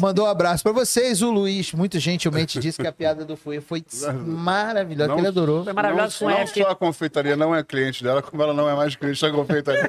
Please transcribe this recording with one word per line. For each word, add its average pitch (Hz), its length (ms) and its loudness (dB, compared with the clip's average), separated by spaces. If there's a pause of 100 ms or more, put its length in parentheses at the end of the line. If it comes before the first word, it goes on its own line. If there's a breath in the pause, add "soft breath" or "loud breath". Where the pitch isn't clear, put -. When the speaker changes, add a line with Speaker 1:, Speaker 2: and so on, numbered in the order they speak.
Speaker 1:
mandou 196 240 2
um 208 40 4
abraço 175 340 2
pra 214 100 2
vocês. 240 480 2
O 240 100 2
Luiz, 196 440 0
muito 180 240 0
gentilmente, 160 600 -2
disse 151 220 -4
que 175 60 -2
a 156 60 -4
piada 156 320 -2
do 156 120 -10
Fuê 147 240 -8
foi 160 240 -8 (220)
Speaker 2:
<laughs> 131 180 -4
Speaker 1:
maravilhosa, 175 840 -2
Speaker 2:
Não, 143 80 0
Speaker 1:
que 170 40 2
ele 185 80 2
adorou. 170 360 2
Speaker 3:
Foi 202 80 -6
maravilhosa 208 520 0
Speaker 2:
não, 202 80 2
Speaker 3:
com - 60 2
Speaker 2:
não 202 60 2
Speaker 3:
F. 202 180 -4
Speaker 2:
só 190 80 4
a 185 60 0
confeitaria 147 600 0
não 160 180 2
é 156 80 0
cliente 131 400 -2
dela, 127 200 2
como 151 200 -4
ela 151 120 2
não 147 160 2
é 143 40 0
mais 143 220 0
cliente 143 240 -4
da 151 100 0
confeitaria 143 580 0